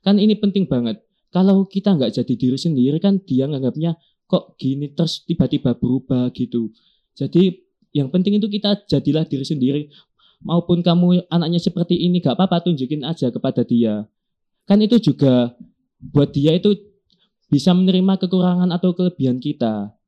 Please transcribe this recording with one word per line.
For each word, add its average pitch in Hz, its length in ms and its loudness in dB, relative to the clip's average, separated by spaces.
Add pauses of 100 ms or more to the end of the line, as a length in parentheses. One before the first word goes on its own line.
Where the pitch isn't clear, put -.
Kan 202 180 2
ini 214 160 4
penting 202 320 0
banget. 120 320 -2 (320)
Kalau 190 320 4
kita 196 320 0
nggak 123 180 0
jadi 123 220 -2
diri 127 240 -2
sendiri 143 400 0
kan 196 200 2
dia 131 260 -2
nganggapnya, 147 500 -4 (300)
"Kok - 320 -4
gini 139 340 -4
terus - 320 -4
tiba-tiba 151 500 -2
berubah," 123 580 -2
gitu. 117 400 -6 (420)
Jadi 175 500 0 (280)
yang 139 200 -4
penting 185 240 0
itu 208 120 0
kita 202 380 -4
jadilah 147 380 0
diri 135 200 -6
sendiri. 139 380 -2 (600)
Maupun 170 420 -2
kamu 180 440 2
anaknya 170 300 0
seperti 175 400 -2
ini 180 220 0
nggak 127 160 0
apa-apa, 180 260 0
tunjukin 151 400 -4
aja 135 300 -4
kepada 127 320 -4
dia. 110 400 0 (600)
Kan 202 160 2
itu 214 220 2
juga 123 540 2 (480)
buat 143 260 0
dia 151 240 0
itu 190 220 2 (720)
bisa 143 240 2
menerima 185 480 2
kekurangan 180 500 0
atau 175 240 0
kelebihan 131 460 -2
kita. 110 560 -6 (120)